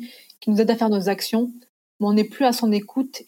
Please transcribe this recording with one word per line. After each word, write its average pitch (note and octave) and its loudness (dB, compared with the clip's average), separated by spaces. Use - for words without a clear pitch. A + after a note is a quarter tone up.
qui - -2
nous G#3 4
aide A3 2
à A#3 0
faire A3+ 0
nos G3 0
actions, A3+ -2
mais G#3 0
on G#3 2
n'est G#3+ 4
plus A#3+ -2
à B3 4
son A#3 0
écoute G#3 -4